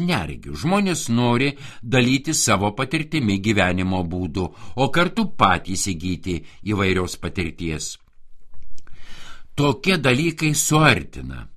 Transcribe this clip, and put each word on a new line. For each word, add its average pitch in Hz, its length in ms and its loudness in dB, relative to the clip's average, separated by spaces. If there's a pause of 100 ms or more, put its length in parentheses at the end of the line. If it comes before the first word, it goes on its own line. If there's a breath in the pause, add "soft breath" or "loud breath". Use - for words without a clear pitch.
neregius. 76 600 -4
Žmonės 190 420 2
nori 120 460 2 (260 loud breath)
dalytis 127 640 2
savo 104 320 2
patirtimi, 135 640 0
gyvenimo 95 640 2
būdu, 90 460 -2 (260 loud breath)
o 135 160 2
kartu 180 400 2
patys 92 560 2
įgyti 90 540 -4 (260 loud breath)
įvairios 95 480 0
patirties. 80 800 -6 (1600 loud breath)
Tokie 147 400 2
dalykai 151 560 2
suartina 85 1040 2